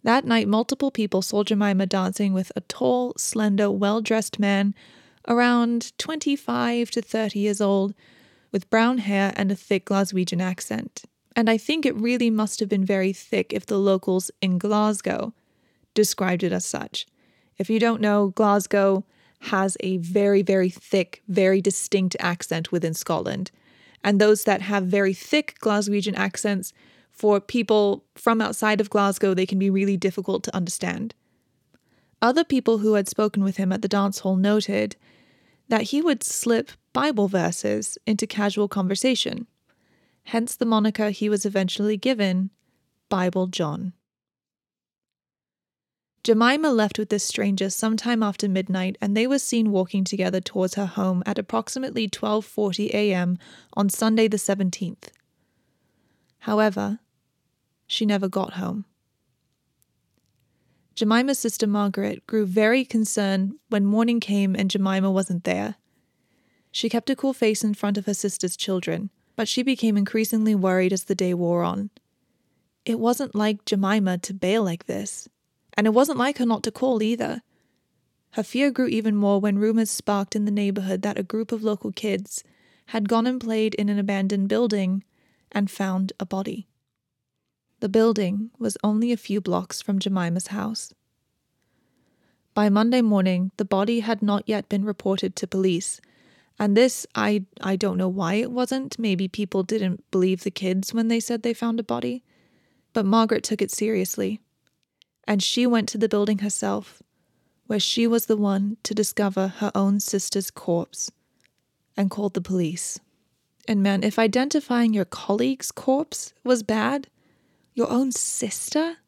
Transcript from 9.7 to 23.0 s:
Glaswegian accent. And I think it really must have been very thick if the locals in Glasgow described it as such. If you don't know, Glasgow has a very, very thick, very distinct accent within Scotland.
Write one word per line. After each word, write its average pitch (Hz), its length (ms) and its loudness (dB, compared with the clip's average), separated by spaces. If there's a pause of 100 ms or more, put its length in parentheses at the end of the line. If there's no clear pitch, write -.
Glaswegian 190 540 0
accent. 185 640 -6 (340)
And 226 140 4
I 226 80 4
think 302 260 -2
it 262 120 2
really 233 340 2
must 214 300 0
have 208 80 0
been 196 160 2
very 190 280 2
thick - 400 -4
if 202 140 -6
the 202 120 0
locals 190 520 2 (100)
in 185 180 0
Glasgow 214 760 0 (580)
described 185 520 2
it 175 80 0
as 180 120 -2
such. - 420 -8 (520)
If 196 100 -4
you 220 120 2
don't 226 200 2
know, 208 280 2
Glasgow 202 760 2 (360)
has 196 400 -2
a 190 160 -2
very, 196 460 2
very 185 280 2
thick, - 560 -4
very 190 340 4
distinct 185 600 0
accent 175 500 -4
within 165 240 -2
Scotland. 180 560 -4 (540)